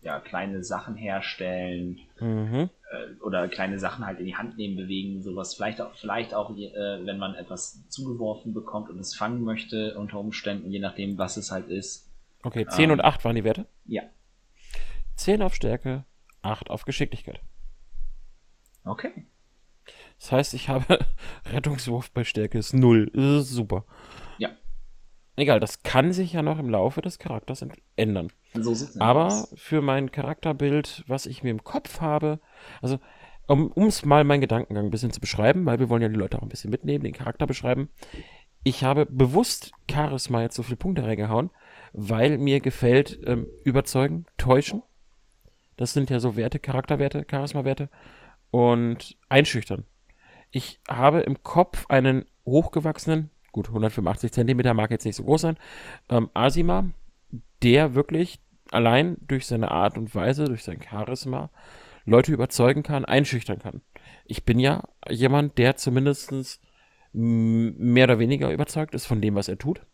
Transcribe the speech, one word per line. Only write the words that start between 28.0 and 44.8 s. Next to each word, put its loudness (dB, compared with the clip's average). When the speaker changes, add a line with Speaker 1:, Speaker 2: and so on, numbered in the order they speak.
Speaker 1:
So -2
sieht's -8
nämlich -2
Speaker 2:
Aber 4
Speaker 1:
aus. -4
Speaker 2:
für -2
mein 0
Charakterbild, -2
was -6
ich -12
mir 0
im -6
Kopf -8
habe, -2
also -2
um, 4
um's 2
mal 6
meinen 4
Gedankengang -2
ein -2
bisschen -2
zu -8
beschreiben, 2
weil 2
wir 2
wollen 2
ja 2
die -4
Leute -2
auch -4
ein -8
bisschen -8
mitnehmen, -2
den -6
Charakter -4
beschreiben. -2
Ich 0
habe 4
bewusst 2
Charisma -2
jetzt -4
so -4
viele -4
Punkte -4
reingehauen, 0
weil 2
mir 2
gefällt, 2
ähm, 0
überzeugen, 0
täuschen. 4